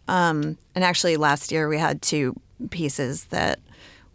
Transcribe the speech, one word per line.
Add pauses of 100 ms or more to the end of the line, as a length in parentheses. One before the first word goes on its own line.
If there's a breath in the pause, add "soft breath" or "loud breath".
Um, (180)
and
actually
last
year
we
had
two (340)
pieces
that, (560 loud breath)